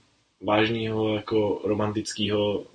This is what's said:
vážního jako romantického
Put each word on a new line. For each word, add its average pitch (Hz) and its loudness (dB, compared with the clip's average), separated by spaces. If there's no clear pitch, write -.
vážního 110 2
jako 104 0
romantického 104 -2